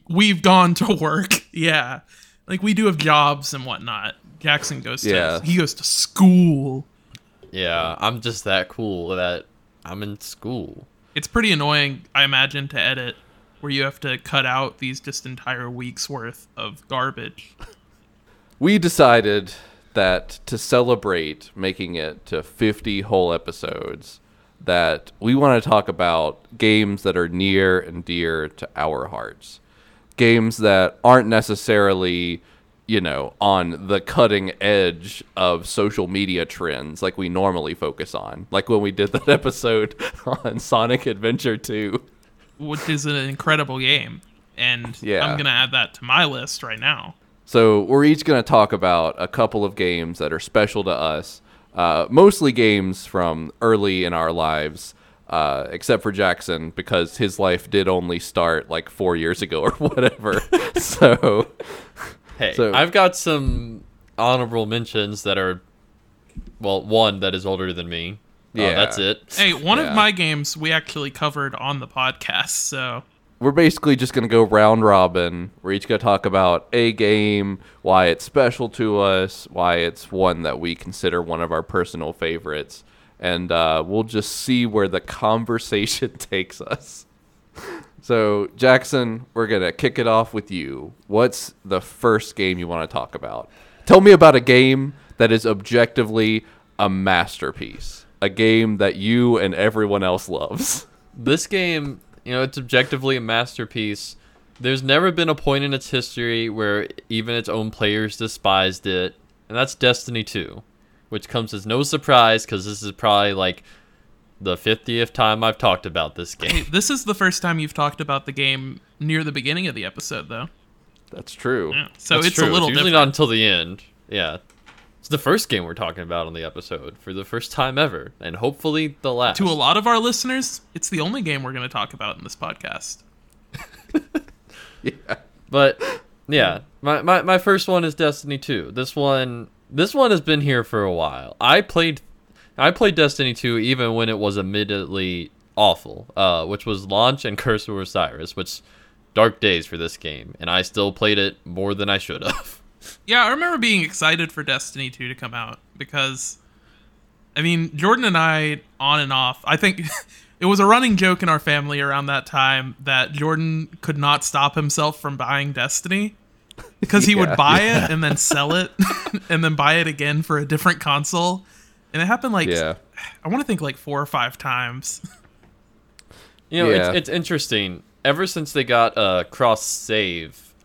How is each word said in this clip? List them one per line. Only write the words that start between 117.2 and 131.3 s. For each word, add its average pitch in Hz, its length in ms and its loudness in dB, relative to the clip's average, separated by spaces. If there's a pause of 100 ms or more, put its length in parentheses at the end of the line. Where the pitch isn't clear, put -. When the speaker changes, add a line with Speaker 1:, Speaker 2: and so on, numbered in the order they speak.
Speaker 1:
time 165 180 -2
you've 151 140 -6
talked 143 260 -4
about 143 260 -4
the 139 60 -12
game 135 480 -4 (220)
near 156 240 0
the 151 80 -6
beginning 143 340 -4
of 135 80 -8
the 110 100 -10
episode, 92 440 -12
though. 120 180 -10 (640)
Speaker 2:
That's - 220 -18
true. 113 420 -4
Speaker 1:
Yeah, 147 120 -6 (100)
so - 180 -2
Speaker 3:
That's 165 120 2
Speaker 1:
it's 180 100 -2
Speaker 3:
true. 160 80 4
Speaker 1:
a - 60 2
little 170 180 2
Speaker 3:
It's 127 80 -2
usually 170 140 2
Speaker 1:
different. 156 100 6
Speaker 3:
not 139 60 6 (120)
until 151 80 4
the 113 180 2
end. 90 380 0 (260)
Yeah. 87 280 -4 (640)
It's - 100 -18
the 147 80 -2
first 175 320 0
game 92 160 -2
we're 82 80 -12
talking 85 300 -8
about 85 240 -6
on 82 60 -14
the 82 120 -10
episode 80 520 -12
for - 160 -16
the 98 120 -10
first - 260 -10
time 131 260 -4
ever, 98 440 -4
and 85 160 -10
hopefully 147 640 -4
the 131 120 -4
last. 120 240 0
Speaker 1:
To 196 80 0
a 175 60 2
lot 147 240 2
of 208 100 0
our 233 140 4
listeners, 254 640 -4 (120)
it's - 140 -10
the 151 140 -4
only 220 200 -4
game 147 220 -4